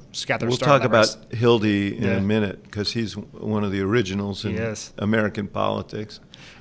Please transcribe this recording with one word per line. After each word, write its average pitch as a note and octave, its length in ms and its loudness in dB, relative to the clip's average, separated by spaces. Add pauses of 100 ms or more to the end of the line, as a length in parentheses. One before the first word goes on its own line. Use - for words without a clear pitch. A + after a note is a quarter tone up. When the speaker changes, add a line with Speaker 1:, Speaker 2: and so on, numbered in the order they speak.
(260)
Speaker 1:
got A#2 140 -2
their A#2 80 -2
Speaker 2:
We'll B2 80 2
Speaker 1:
start C3+ 260 4
Speaker 2:
talk C3 40 4
Speaker 1:
in A2+ 80 0
that A#2 60 8
race. G#2+ 160 4
Speaker 2:
about - 180 -16
Hildy G#2+ 640 2
in A#2+ 60 -4
Speaker 1:
Yeah. G2 80 0
Speaker 2:
a F#2+ 100 0
minute, G#2 500 -2
'cause G#2 220 -4
he's A2+ 220 -4
w-, - 300 -12
one G#2+ 200 0
of F#2+ 80 -2
the G2 80 0
originals G2+ 640 -2
in G2+ 60 -4
Speaker 1:
He A2 80 -4
is. A2 380 -8
Speaker 2:
American G#2+ 520 0
politics. G#2 720 -6 (400)